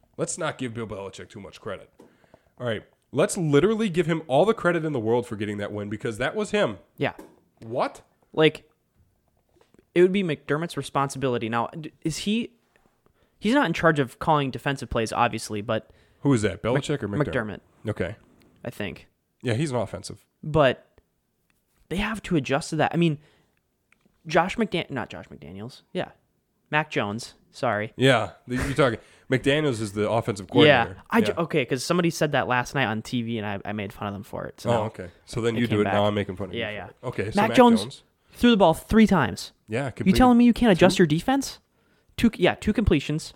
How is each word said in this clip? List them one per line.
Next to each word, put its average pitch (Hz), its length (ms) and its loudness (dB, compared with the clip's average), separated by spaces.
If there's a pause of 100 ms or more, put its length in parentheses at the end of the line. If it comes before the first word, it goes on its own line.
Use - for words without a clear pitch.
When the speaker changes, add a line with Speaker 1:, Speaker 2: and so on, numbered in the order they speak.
(160)
Speaker 1:
Let's - 220 -6
not 156 180 -4
give 127 160 -8
Bill 113 140 -8
Belichick 98 420 -12
too 107 120 -18
much 92 200 -18
credit. - 300 -12 (680)
All 123 80 -6
right, 110 180 -4 (280)
let's 185 240 0
literally 196 540 2
give 165 160 -2
him 160 220 -2
all 139 180 4
the 226 80 2
credit 170 300 -2
in 156 80 -4
the 131 80 -2
world 113 260 0
for 110 100 -10
getting 104 220 -6
that 104 140 -6
win 104 180 -8
because 110 280 -6
that 135 180 -4
was 214 160 -4
him. 156 260 0 (180)
Speaker 2:
Yeah. 131 160 -2 (480)
Speaker 1:
What? 131 420 -6 (300)
Speaker 2:
Like, - 360 0 (1300)
it 175 80 6
would 185 100 6
be 202 100 0
McDermott's 156 540 -4
responsibility. 135 720 -2
Now, 117 180 0 (120)
d-, 151 140 -12 (100)
is 160 160 -4
he, 220 320 -2 (880)
he's 214 160 0
not 277 120 4
in 165 60 -2
charge 160 260 4
of 131 220 -2
calling 143 300 2
defensive 135 380 -4
plays, 113 240 -2
obviously, 110 480 -2
but 110 300 -4 (300)
Speaker 1:
Who 143 120 2
is 110 100 4
that, 95 200 -2
Speaker 2:
Mc-, 110 100 -2
Speaker 1:
Belichick 143 300 -2
or 104 60 -6
McDermott? 107 520 -4 (240)
Speaker 2:
McDermott. 107 60 -4
Speaker 1:
Okay. 98 260 -4 (480)
Speaker 2:
I 120 60 -8
think. - 380 -12 (340)
Speaker 1:
Yeah, 123 120 -2
he's 143 160 -2
an 123 60 -4
offensive. - 480 -8 (180)
Speaker 2:
But 151 440 2 (1000)
they 160 80 -6
have 208 280 -4
to 180 120 -2
adjust 135 340 -2
to 165 60 -6
that. 147 180 0
I - 20 0
mean, 165 220 2 (1080)
Josh 170 300 0
McDan-, 214 340 -2
not 123 200 -6
Josh 87 180 -14
McDaniels. 92 540 -16 (100)
Yeah. 180 160 -6 (640)
Mac 151 200 -2
Jones. 110 440 -4 (180)
Sorry. 110 440 -2
Speaker 1:
Yeah, 123 340 4 (180)
the, 123 80 -4
you're 135 180 -2
talking, 127 240 2 (160)
<laughs> - 160 -12
McDaniels 135 500 0
is 107 120 -6
the 104 180 0
offensive 104 380 -2
Speaker 2:
Yeah. - 40 -16
Speaker 1:
coordinator. 123 560 4
Speaker 2:
I 233 120 2
ju-, 208 160 0
Speaker 1:
Yeah. 170 60 -2
Speaker 2:
okay, 151 220 0
'cause 127 200 -4
somebody 175 260 2
said 156 220 -2
that 120 160 0
last 123 260 -2
night 135 120 2
on 110 140 -2
T 123 220 -4
V, 113 160 -6
and 104 80 -6
I, 101 180 -6
I 101 80 -8
made 104 200 -8
fun 104 160 -8
of 101 60 -6
them 101 100 -10
for - 220 -10
it. - 140 -14
So 120 100 -4
Speaker 1:
Oh, - 20 4
Speaker 2:
now 113 120 2
Speaker 1:
okay. 95 240 -10 (160)
So - 160 -8
then 113 160 0
Speaker 2:
it 120 40 0
Speaker 1:
you 120 80 2
do 113 80 2
Speaker 2:
came 104 60 4
Speaker 1:
it, - 20 4
Speaker 2:
back. 98 80 0
Speaker 1:
now 101 140 4
I'm 104 80 2
making 98 200 -2
fun 95 140 -8
of 90 60 -12
you 117 60 -6
Speaker 2:
Yeah, 110 100 -6
Speaker 1:
for 107 40 -10
Speaker 2:
yeah. 92 120 -12
Speaker 1:
it. - 180 -20
Okay, 110 260 -6
so - 100 0
Speaker 2:
Mac 220 100 2
Speaker 1:
Mac 190 60 2
Speaker 2:
Jones 240 260 8
Speaker 1:
Jones. 123 200 -14 (300)
Speaker 2:
threw - 180 4
the 233 60 6
ball 175 180 6
three 220 320 4
times. 131 460 0 (160)
Speaker 1:
Yeah, 117 180 -4
Speaker 2:
You 127 60 -8
Speaker 1:
completed 190 260 2
Speaker 2:
telling 247 200 6
me 240 80 6
you 240 60 6
can't 233 200 4
adjust 180 240 6
Speaker 1:
two. 196 60 6
Speaker 2:
your 175 40 8
defense? 185 540 -2 (560)
Two, 233 180 2
yeah, 160 220 2
two - 160 -2
completions, 156 640 0